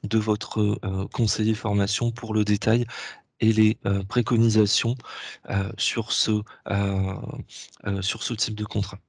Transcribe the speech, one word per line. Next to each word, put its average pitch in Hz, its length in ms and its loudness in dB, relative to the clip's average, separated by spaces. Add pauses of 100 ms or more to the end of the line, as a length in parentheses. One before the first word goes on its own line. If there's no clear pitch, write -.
de 110 140 2
votre, 107 420 0 (240)
heu, 95 280 -2
conseiller 110 420 0
formation 104 580 0
pour 110 220 -6
le 107 100 4
détail 110 420 2 (540)
et 110 140 4
les, 107 320 6
heu, 98 180 0
préconisations, 113 920 2 (540)
heu, 98 280 0
sur - 340 -2
ce, - 200 0
heu, 98 840 0 (720)
heu, 98 160 -2
sur - 200 -4
ce - 120 -4
type 110 220 -4
de 104 80 -2
contrat. - 340 -4 (100)